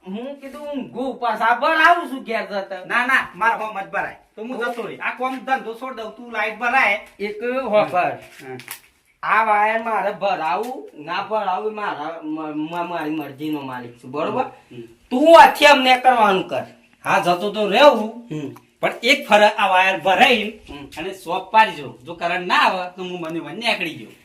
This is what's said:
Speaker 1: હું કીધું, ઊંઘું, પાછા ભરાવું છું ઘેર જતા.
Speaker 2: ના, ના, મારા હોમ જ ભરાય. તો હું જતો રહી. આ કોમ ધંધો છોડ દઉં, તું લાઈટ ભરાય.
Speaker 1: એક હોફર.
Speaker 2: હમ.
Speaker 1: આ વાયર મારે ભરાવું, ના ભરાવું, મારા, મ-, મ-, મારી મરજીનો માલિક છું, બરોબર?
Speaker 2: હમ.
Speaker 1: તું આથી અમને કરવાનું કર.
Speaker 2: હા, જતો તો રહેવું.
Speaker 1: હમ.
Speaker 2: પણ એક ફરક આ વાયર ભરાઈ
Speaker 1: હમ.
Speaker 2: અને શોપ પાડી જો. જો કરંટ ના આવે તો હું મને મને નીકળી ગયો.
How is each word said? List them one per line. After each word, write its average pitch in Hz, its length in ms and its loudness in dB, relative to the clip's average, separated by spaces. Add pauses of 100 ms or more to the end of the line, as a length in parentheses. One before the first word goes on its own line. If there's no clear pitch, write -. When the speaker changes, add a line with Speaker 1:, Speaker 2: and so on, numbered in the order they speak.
Speaker 1:
હું 247 340 -10
કીધું, 294 280 -14
ઊંઘું, 262 500 -8
પાછા 226 360 2
ભરાવું 320 560 2
છું 254 140 -10
ઘેર 214 220 -6
જતા. 190 400 -8
Speaker 2:
ના, 233 200 -2
ના, 254 280 0
મારા 214 220 0
હોમ 214 240 -8
જ 185 60 -10
ભરાય. 175 300 -6 (200)
તો 208 60 -14
હું 240 160 -10
જતો 240 240 -6
રહી. 139 160 -10
આ 220 120 -6
કોમ 254 280 -6
ધંધો 226 360 -4
છોડ 262 220 -12
દઉં, 214 160 -12
તું 240 200 -18
લાઈટ 214 260 -4
ભરાય. 240 400 2 (220)
Speaker 1:
એક 214 220 -8 (200)
હોફર. 180 500 2 (320)
Speaker 2:
હમ. 131 120 -12 (680)
Speaker 1:
આ 202 220 2
વાયર 220 380 2
મારે 208 300 -2
ભરાવું, 180 920 -4
ના 180 180 -6
ભરાવું, 202 520 -2
મારા, 165 480 -8
મ-, 156 320 -8 (160)
મ-, 175 180 -6
મારી 160 220 -6
મરજીનો 147 500 -6
માલિક 127 420 -12
છું, 131 80 -16
બરોબર? 165 340 -4
Speaker 2:
હમ. - 380 -18 (280)
Speaker 1:
તું 311 300 10
આથી 294 260 8
અમને 262 320 6
કરવાનું 214 500 4
કર. 123 180 -4 (380)
Speaker 2:
હા, 180 160 2
જતો 180 300 0
તો - 200 -2
રહેવું. 226 420 6 (180)
Speaker 1:
હમ. 143 240 -8 (260)
Speaker 2:
પણ 196 120 0 (100)
એક 240 260 2
ફરક 208 300 6
આ 202 100 2
વાયર 185 320 4
ભરાઈ 208 680 2
Speaker 1:
હમ. 143 180 -14 (120)
Speaker 2:
અને 190 160 -8
શોપ 185 380 -8
પાડી 214 240 4
જો. 127 280 -12
જો 165 100 -12
કરંટ 175 320 -4
ના 226 80 0
આવે 190 420 2
તો 190 60 -12
હું 180 180 -10
મને 165 200 -8
મને 147 120 -12
નીકળી 185 420 -4
ગયો. 107 160 -16 (140)